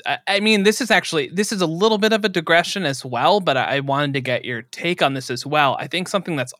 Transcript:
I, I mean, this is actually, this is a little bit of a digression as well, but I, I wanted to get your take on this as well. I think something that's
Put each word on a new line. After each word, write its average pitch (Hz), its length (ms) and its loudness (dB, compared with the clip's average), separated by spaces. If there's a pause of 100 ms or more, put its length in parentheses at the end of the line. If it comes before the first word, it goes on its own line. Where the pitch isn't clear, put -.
I, 139 120 -2 (100)
I 196 120 2
mean, 214 220 4
this 214 180 2
is 240 100 0
actually, 170 380 2
this 202 220 -2
is 196 100 -2
a 175 60 2
little 202 320 2
bit 214 140 2
of 214 120 0
a 214 40 2
digression 170 560 2
as 139 200 -4
well, 139 360 2
but 156 160 2
I, 120 200 0
I 139 40 0
wanted 139 340 0
to 139 60 0
get 123 240 -2
your 113 180 -6
take 170 400 -4
on 139 120 2
this 131 160 -8
as 123 140 -6
well. 143 360 2
I 143 80 -8
think 180 180 -4
something 180 300 -4
that's 123 240 -4